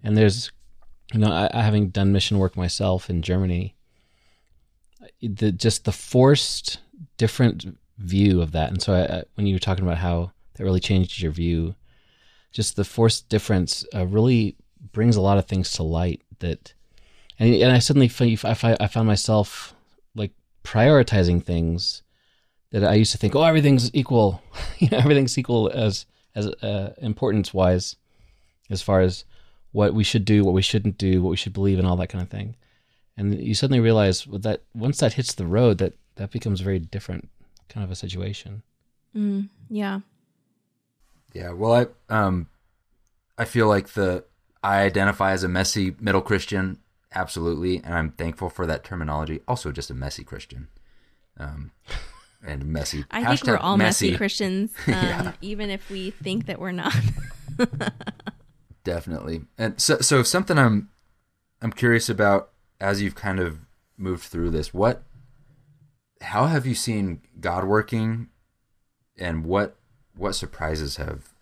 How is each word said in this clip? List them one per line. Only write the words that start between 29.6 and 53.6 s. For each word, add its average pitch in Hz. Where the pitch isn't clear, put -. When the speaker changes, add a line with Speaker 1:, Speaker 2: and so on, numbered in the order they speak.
Speaker 1:
what 104
we 107
should 104
do, 104
what 92
we 95
shouldn't 104
do, 92
what 90
we 85
should 95
believe," 98
and 92
all 90
that 90
kind 92
of 90
thing. 101
And 101
you 107
suddenly 131
realize, 110
well, 101
that 107
once 120
that 131
hits -
the 92
road, 104
that, 95
that 98
becomes 101
a -
very 95
different 90
kind 107
of 92
a 90
situation. 95
Speaker 2:
Mm, 202
yeah. 202
Speaker 3:
Yeah, 90
well, 107
I, 110
um, 95
I 117
feel 113
like 101
the, 92
I 98
identify 98
as 92
a 92
messy 92
middle 98
Christian, 95
absolutely, 87
and 85
I'm 80
thankful 85
for 90
that -
terminology. 78
Also 120
just 69
a -
messy 67
Christian. -
Um, 71
and 71
messy. 78
Speaker 2:
I 220
think -
we're 233
all 196